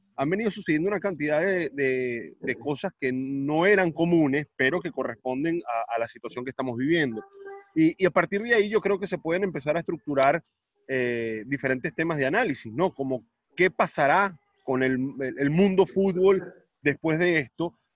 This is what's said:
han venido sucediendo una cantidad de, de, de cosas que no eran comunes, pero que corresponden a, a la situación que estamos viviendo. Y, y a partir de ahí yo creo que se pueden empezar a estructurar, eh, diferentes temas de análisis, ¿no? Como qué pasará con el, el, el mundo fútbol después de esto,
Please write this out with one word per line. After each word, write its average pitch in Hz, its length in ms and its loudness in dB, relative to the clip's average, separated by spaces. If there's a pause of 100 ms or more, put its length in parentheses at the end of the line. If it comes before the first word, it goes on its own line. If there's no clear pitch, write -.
(180)
han 139 120 -2
venido 208 220 0
sucediendo 175 380 -2
una 202 100 -2
cantidad 151 400 -2
de, 175 300 0
de, 127 720 -2
de 127 140 -4
cosas 143 440 -6
que 127 140 -2
no 139 520 -2
eran 190 280 4
comunes, 156 540 2 (100)
pero 139 240 2
que 165 100 -6
corresponden 131 760 -4
a, 117 300 -4
a 113 40 -2
la 117 80 -2
situación 120 360 -12
que 131 60 -8
estamos 127 260 -6
viviendo. 131 480 0 (500)
Y, - 240 4
y 185 80 2
a 175 60 4
partir 202 300 0
de 240 120 -2
ahí 214 160 4
yo 214 120 0
creo 196 180 0
que 190 80 -6
se 180 100 -4
pueden 180 280 -2
empezar 151 320 -2
a - 20 0
estructurar, 147 640 0 (500)
eh, 117 520 -2
diferentes 131 500 -4
temas 165 220 -2
de 135 80 0
análisis, 147 480 -2
¿no? 175 200 0
Como 131 300 -4 (320)
qué 180 160 4
pasará 175 640 2 (280)
con 131 180 0
el, 131 140 2 (240)
el, 131 180 -6
el 143 100 2
mundo 185 360 4
fútbol 190 680 2 (280)
después 156 360 0
de 175 220 2
esto, - 400 -6 (160)